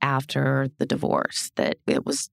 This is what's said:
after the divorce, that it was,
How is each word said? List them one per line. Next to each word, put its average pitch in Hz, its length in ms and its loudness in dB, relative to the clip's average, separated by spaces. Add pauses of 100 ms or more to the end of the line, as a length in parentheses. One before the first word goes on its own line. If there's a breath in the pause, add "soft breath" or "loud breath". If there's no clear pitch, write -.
after 135 680 2 (100)
the - 80 0
divorce, - 720 0
that - 220 0 (100)
it - 180 2
was, - 260 -2